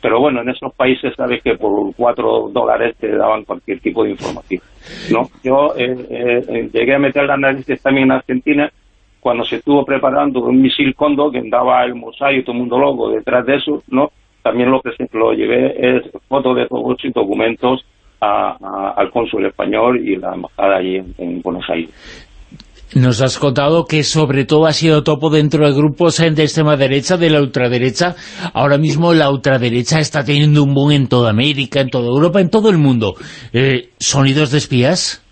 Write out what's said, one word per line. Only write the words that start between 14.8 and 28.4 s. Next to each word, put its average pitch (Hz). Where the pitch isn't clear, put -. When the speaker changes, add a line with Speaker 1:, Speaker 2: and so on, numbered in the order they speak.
Speaker 1:
que 117
se, 123
lo 113
llevé 113
es 117
fotos 127
de 123
todos 123
y 135
documentos 113
a, 101
a, 98
al 98
cónsul 113
español 107
y 98
la 92
embajada 95
allí 92
en, 90
en 87
Buenos 90
Aires. 82
Speaker 2:
Nos 127
has 131
contado 147
que 156
sobre 135
todo 156
ha 156
sido 156
topo 151
dentro 151
de 139
grupos, 156
eh, 165
de 156
extrema 151
derecha, 139
de 165
la 151
ultraderecha. 127